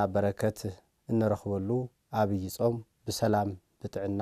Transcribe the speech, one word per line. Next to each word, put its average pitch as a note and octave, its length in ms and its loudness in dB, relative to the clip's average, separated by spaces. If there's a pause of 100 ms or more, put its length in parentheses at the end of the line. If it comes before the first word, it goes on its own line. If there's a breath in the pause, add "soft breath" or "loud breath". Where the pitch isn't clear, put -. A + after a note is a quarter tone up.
በረከት G2+ 500 0 (500)
እንረኽበሉ G#2 600 0 (420)
ዓብይ G2+ 400 0
ጾም A#2 220 2 (280)
ብሰላም G#2 460 2 (280)
ብጥዕና G2+ 460 -4